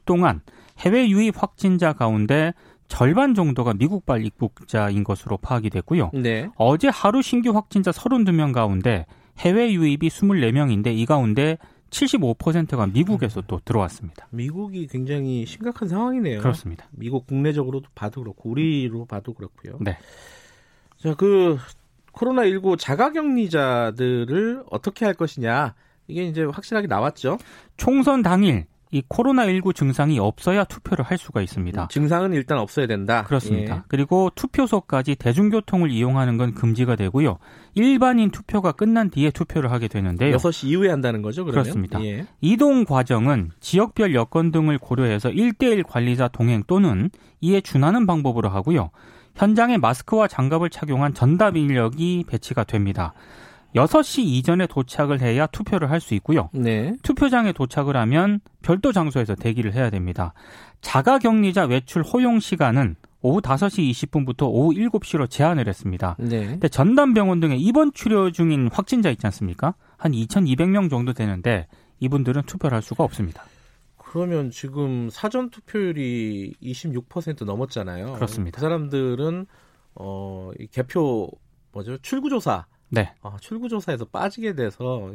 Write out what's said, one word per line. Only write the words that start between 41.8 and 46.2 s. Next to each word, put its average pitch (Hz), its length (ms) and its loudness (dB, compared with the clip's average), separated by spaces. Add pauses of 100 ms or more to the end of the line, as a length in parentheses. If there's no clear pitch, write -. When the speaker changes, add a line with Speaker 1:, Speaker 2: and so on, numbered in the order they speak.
Speaker 2:
예. 107 200 -8 (140)
Speaker 1:
이동 240 460 4
과정은 123 720 0
지역별 202 540 0
여건 165 380 2
등을 156 260 2
고려해서 123 520 0
일 220 220 0
대일 214 320 2
관리자 123 460 0